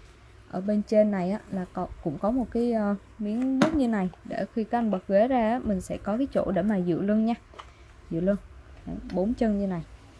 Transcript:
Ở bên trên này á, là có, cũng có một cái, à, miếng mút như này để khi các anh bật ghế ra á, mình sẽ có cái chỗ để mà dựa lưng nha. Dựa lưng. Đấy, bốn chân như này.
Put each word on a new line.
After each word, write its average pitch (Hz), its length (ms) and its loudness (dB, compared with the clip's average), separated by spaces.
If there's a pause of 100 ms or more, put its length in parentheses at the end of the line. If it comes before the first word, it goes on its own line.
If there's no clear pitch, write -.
(520)
Ở 185 100 -4
bên 208 260 0
trên 214 240 6
này 185 200 0
á, 214 80 -2 (120)
là 185 220 -4
có, 180 140 -4 (160)
cũng 151 140 -2
có 196 140 0
một 247 200 0
cái, 240 220 0
à, 208 220 2 (240)
miếng 247 400 0
mút 320 160 4
như 269 120 4
này 202 220 0 (160)
để - 200 -4 (100)
khi 226 80 0
các 233 140 -2
anh 226 140 0
bật 185 160 -4
ghế 202 200 6
ra 240 240 2
á, 247 120 0
mình 190 180 0
sẽ 175 160 -6
có 202 200 -4
cái 269 160 0
chỗ - 180 2
để 180 100 2
mà 202 200 2
dựa 175 200 0
lưng 214 240 2
nha. 233 80 2 (800)
Dựa 165 100 -2
lưng. 196 160 2 (480)
Đấy, 170 100 -10 (180)
bốn 190 200 0
chân 214 260 2
như 196 80 0
này. 175 140 -2 (380)